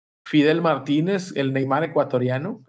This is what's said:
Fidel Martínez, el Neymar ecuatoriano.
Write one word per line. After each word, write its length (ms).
Fidel 320
Martínez, 760
el 180
Neymar 300
ecuatoriano. 840